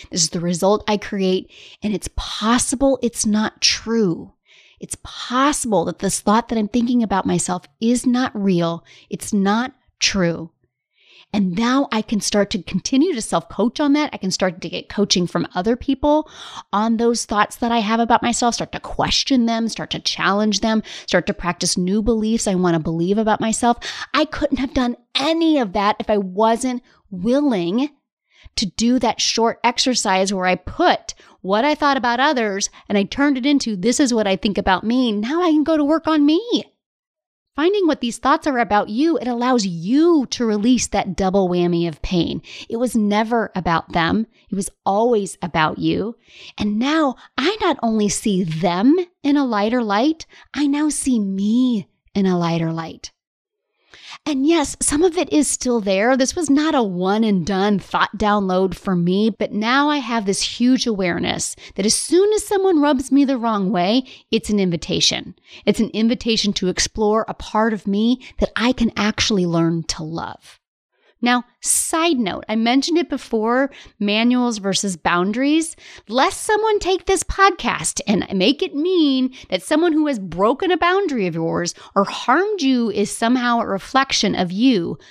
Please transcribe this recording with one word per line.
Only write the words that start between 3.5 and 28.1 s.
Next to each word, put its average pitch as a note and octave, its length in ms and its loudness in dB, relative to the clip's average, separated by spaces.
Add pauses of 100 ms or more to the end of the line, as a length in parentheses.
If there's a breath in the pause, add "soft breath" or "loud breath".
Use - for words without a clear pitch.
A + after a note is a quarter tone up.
true. - 760 0 (460 soft breath)
It's - 240 -14
possible B3 800 0
that - 160 -6
this - 220 -2
thought A3 260 2
that A#3 100 -4
I'm G#3 120 0
thinking A#3+ 340 2
about F#3+ 220 0
myself F3+ 400 -2 (160)
is A#3+ 260 0
not B3 260 0
real. E3+ 520 0 (240 loud breath)
It's - 240 -8
not G#3+ 400 0 (260)
true. E3+ 520 -2 (800 soft breath)
And F#3 240 0
now B3+ 340 2
I A3 120 -2
can G#3 180 -4
start G3+ 300 0
to F#3 120 -6
continue C#4 500 0
to A3+ 80 -6
self-coach - 600 -2
on C#4+ 120 2
that. D4 200 0
I G#3 40 -10
can F#3+ 140 -4
start F#3 300 -2
to E3+ 80 -10
get - 180 -10
coaching F#3+ 400 0
from - 260 -4
other G#3 220 -2
people D4 560 0 (400 loud breath)
on A3 240 0
those A#3 300 0
thoughts - 320 -2
that A#3 120 -2
I A#3 100 0
have A3 200 0
about A3+ 240 2
myself, A#3 320 0
start - 160 -8
to - 80 -8
question - 680 0
them, A3+ 220 0
start - 220 -8
to D#3 100 -8
challenge G3+ 640 0
them, A3 220 0 (220 loud breath)
start - 220 0
to G3 60 -2
practice - 440 -4
new F#3+ 240 0
beliefs A3 460 0
I F#3+ 80 2
want F3 200 2
to E3 40 0
believe E3+ 380 -2
about G#3+ 240 0
myself. A#3 360 0 (360 loud breath)
I D4 100 2
couldn't D4 360 -2
have C4 140 -4
done A#3+ 220 -2 (200)
any D#4 440 2
of G3 140 -2
that G#3 260 0
if A3+ 100 -6
I G#3+ 80 2
wasn't A3 640 0 (300 soft breath)
willing A3+ 800 0 (640 soft breath)